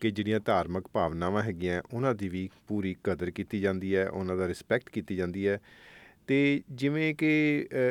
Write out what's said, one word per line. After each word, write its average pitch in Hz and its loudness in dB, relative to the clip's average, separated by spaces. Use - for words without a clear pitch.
ਕਿ 113 2
ਜਿਹੜੀਆਂ 107 0
ਧਾਰਮਿਕ 92 0
ਭਾਵਨਾਵਾਂ 87 0
ਹੈਗੀਆਂ, 87 -2
ਉਹਨਾਂ 123 0
ਦੀ 101 -4
ਵੀ 92 -6
ਪੂਰੀ 95 -2
ਕਦਰ 90 -2
ਕੀਤੀ 101 -4
ਜਾਂਦੀ 95 0
ਹੈ, 95 2
ਉਹਨਾਂ 92 -4
ਦਾ 92 0
ਰਿਸਪੈਕਟ - -2
ਕੀਤੀ 104 -6
ਜਾਂਦੀ 92 0
ਹੈ। 101 0
ਤੇ 139 2
ਜਿਵੇਂ 147 0
ਕਿ, 151 2